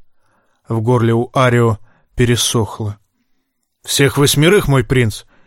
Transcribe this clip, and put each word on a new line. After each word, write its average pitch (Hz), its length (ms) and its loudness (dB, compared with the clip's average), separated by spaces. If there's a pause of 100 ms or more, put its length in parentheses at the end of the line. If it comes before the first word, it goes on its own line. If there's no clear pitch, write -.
(680)
В 113 120 -2
горле 117 320 0
у 117 220 -2
Арио 120 440 2 (380)
пересохло. 113 840 -2 (840)
"Всех - 360 -2
восьмерых, 151 500 2
мой 135 160 2
принц, 123 400 -2 (220)